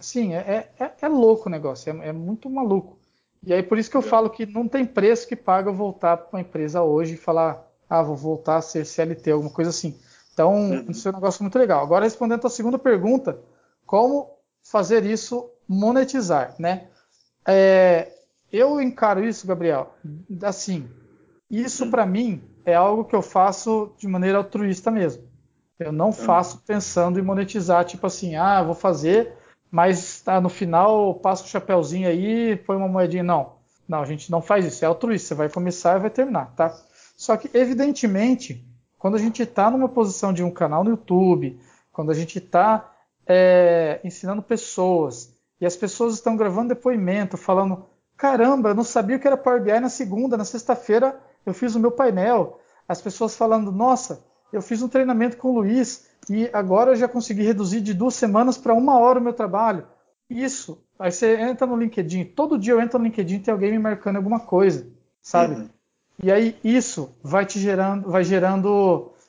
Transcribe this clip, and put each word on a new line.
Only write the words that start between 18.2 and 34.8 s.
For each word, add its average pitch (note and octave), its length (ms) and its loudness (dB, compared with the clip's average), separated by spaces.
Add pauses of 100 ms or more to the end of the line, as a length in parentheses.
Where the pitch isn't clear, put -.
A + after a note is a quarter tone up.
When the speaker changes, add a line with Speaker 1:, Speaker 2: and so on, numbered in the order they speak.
Speaker 1:
eu C#4 280 2
encaro A3 440 0
isso, A3 220 -6
Gabriel, E3+ 480 -2 (480)
assim, F#3 460 -6 (640)
isso A#3+ 340 -4
Speaker 2:
Hum. A#3 60 -4
Speaker 1:
pra A3+ 160 0
mim F#3+ 360 -2 (220)
é F3 100 2
algo G3+ 300 2
que A#3 100 -2
eu G3+ 80 2
faço G3+ 760 0
de G#3 100 -12
maneira F#3+ 300 0
altruísta G3 520 -2
mesmo. F3+ 340 -2 (540)
Eu D#3 140 -8
não E3 200 0
Speaker 2:
Tá. - 100 -12
Speaker 1:
faço F3+ 440 0
pensando F3+ 520 0
em G3 40 -2
monetizar, F#3 640 0
tipo F#3 220 -6
assim, F3+ 300 -6
"Ah, F#3+ 260 2
vou E3 120 -2
fazer, F3+ 580 0 (380)
mas, F3 520 0
tá, F#3+ 180 0
no F3+ 80 0
final G3 600 2
eu F3+ 60 -2
passo F#3 300 -2
o - 40 -20
chapeuzinho F3+ 600 -2
aí, G#3+ 480 0
põe G3 200 -4
uma F#3+ 120 -4
moedinha." F3+ 340 -2
Não. E3+ 320 -2 (340)
Não, D#3 120 -4
a C#3+ 60 -4
gente D3+ 240 -10
não E3+ 100 0
faz G3 240 2
isso. D#3+ 200 -4